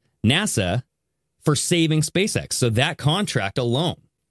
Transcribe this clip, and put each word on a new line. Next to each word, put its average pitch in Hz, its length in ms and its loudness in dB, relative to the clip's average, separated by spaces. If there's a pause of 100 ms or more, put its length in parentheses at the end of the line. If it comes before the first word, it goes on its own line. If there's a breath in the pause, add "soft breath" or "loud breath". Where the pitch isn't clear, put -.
(260)
nasa 117 560 0 (640)
for 151 100 2
saving 160 460 2
SpaceX. 165 540 -2
So 123 160 0
that 131 280 0
contract 147 600 -2
alone 127 420 -2 (300)